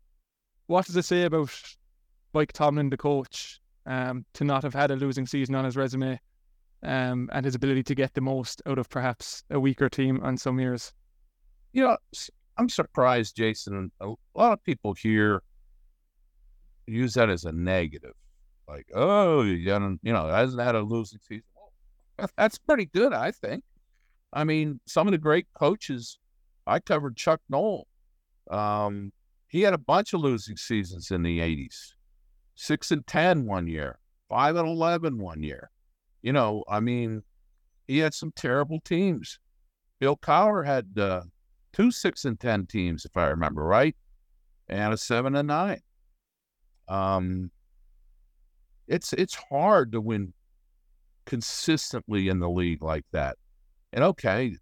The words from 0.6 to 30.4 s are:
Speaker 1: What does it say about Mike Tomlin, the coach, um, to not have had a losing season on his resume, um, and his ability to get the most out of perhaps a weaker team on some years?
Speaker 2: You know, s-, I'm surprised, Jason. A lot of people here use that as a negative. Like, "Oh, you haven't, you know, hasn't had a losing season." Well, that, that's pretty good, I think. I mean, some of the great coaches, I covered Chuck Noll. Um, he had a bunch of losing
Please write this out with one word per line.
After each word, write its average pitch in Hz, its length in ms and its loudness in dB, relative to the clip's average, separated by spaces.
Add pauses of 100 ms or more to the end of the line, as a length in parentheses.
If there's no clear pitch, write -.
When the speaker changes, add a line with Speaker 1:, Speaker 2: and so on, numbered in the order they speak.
Speaker 1:
What 180 180 2
does 175 100 -6
it 180 100 2
say 180 180 2
about 160 280 0 (840)
Mike 151 200 0
Tomlin, 147 360 2
the 131 80 -2
coach, - 600 -4 (280)
um, 127 380 -6 (100)
to - 80 -4
not 139 180 2
have 135 120 -4
had 139 180 2
a 135 40 -2
losing 135 300 -2
season 135 300 -2
on 135 100 0
his 127 100 -2
resume, 131 440 -2 (640)
um, 127 500 -2
and 135 100 -2
his 135 120 -2
ability 135 280 2
to 139 120 -4
get 131 180 0
the 139 80 -2
most 131 460 -4
out 135 100 -2
of 123 120 -2
perhaps - 600 -6
a 147 100 -2
weaker 135 300 2
team 131 320 0
on 131 160 -2
some 127 220 -2
years? 123 340 -4 (800)
Speaker 2:
You 262 100 2
know, 247 140 4 (160)
s-, - 160 -14 (280)
I'm 240 120 2
surprised, 123 640 2
Jason. 101 640 -2
A 101 140 -8 (220)
lot 233 180 6
of - 100 -6
people 117 300 -2
here 107 480 2 (1400)
use 117 300 -2
that 117 140 6
as 90 160 0
a 82 60 -6
negative. 82 600 -2 (540)
Like, 73 260 -16
"Oh, 165 480 4
you 92 300 0
haven't, 98 320 0
you 117 100 0
know, 82 140 0
hasn't 120 340 0
had 120 140 2
a 107 60 0
losing 107 460 -6
season." 107 180 -14 (100)
Well, - 160 -20 (460)
that, - 200 -6
that's - 220 2
pretty 262 260 2
good, 214 280 2
I 131 180 -2
think. - 320 -8 (680)
I 147 120 -2
mean, 156 420 0
some 165 220 2
of 208 40 4
the 170 60 4
great 156 380 2
coaches, 143 640 -2 (480)
I 135 120 2
covered 147 380 -2
Chuck 160 320 0
Noll. 170 380 -2 (640)
Um, 104 600 -2 (360)
he 170 140 0
had 202 120 6
a 160 60 0
bunch 160 340 0
of 175 80 0
losing 113 360 -2